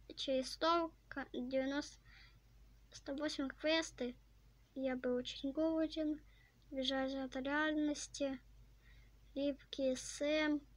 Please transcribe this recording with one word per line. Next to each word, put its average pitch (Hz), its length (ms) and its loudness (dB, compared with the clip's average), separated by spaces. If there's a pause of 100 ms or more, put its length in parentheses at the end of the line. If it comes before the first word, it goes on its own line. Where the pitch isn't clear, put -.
(160)
через 262 360 0
стол, 330 380 4 (180)
к-, 269 240 -8
девяносто, 262 680 -2 (920)
сто - 220 -8
восемь 294 340 -2
квесты. 302 680 0 (580)
Я 262 220 0
был 254 180 0
очень 247 380 -4
голоден. 311 680 2 (500)
Бежать 262 440 0
от 262 220 -4
реальности. 294 1040 0 (960)
Липкий 269 640 0
Сэм. 302 640 0 (160)